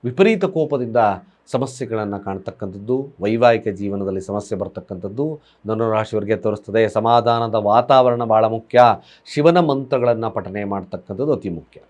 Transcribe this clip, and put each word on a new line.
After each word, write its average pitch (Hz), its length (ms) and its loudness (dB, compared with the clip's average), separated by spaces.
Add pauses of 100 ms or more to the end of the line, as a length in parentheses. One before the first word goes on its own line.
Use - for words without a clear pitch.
ವಿಪರೀತ 185 400 2
ಕೋಪದಿಂದ 143 540 -2 (520)
ಸಮಸ್ಯೆಗಳನ್ನ 110 640 -6
ಕಾಣ್ತಕ್ಕಂಥದ್ದು, 98 800 -8 (260)
ವೈವಾಹಿಕ 117 460 2 (120)
ಜೀವನದಲ್ಲಿ 98 420 -6
ಸಮಸ್ಯೆ 101 400 -8
ಬರ್ತಕ್ಕಂಥದ್ದು 98 640 -10 (420)
ಧನುರಾಶಿಯವರಿಗೆ 110 800 -2
ತೋರಿಸ್ತದೆ. 104 360 0 (140)
ಸಮಾಧಾನದ 117 640 2 (100)
ವಾತಾವರಣ 120 560 4
ಬಹಳ 110 220 4 (100)
ಮುಖ್ಯ, 113 240 2 (540)
ಶಿವನ 165 260 4 (100)
ಮಂತ್ರಗಳನ್ನ 123 580 0
ಪಠನೆ 98 360 -6 (100)
ಮಾಡ್ತಕ್ಕಂಥದ್ದು 101 640 -6
ಅತಿ 92 200 -8
ಮುಖ್ಯ. - 220 -20 (100)